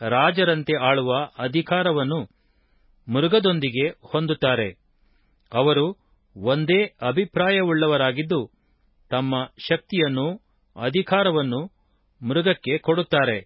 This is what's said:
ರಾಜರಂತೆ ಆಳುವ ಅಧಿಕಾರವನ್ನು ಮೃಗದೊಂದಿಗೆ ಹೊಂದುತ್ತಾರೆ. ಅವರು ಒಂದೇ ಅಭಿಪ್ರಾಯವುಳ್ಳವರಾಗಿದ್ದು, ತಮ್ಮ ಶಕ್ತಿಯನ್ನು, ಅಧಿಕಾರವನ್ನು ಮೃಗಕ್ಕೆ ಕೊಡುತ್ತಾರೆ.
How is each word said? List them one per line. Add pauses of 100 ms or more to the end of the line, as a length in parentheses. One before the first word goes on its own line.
ರಾಜರಂತೆ
ಆಳುವ
ಅಧಿಕಾರವನ್ನು (840)
ಮೃಗದೊಂದಿಗೆ
ಹೊಂದುತ್ತಾರೆ. (760)
ಅವರು (400)
ಒಂದೇ
ಅಭಿಪ್ರಾಯವುಳ್ಳವರಾಗಿದ್ದು, (500)
ತಮ್ಮ (100)
ಶಕ್ತಿಯನ್ನು, (360)
ಅಧಿಕಾರವನ್ನು (580)
ಮೃಗಕ್ಕೆ
ಕೊಡುತ್ತಾರೆ.